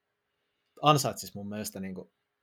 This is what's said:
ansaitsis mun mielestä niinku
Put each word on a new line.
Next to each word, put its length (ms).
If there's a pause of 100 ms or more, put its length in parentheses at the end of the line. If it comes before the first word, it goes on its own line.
(840)
ansaitsis 520
mun 140
mielestä 320
niinku 320 (300)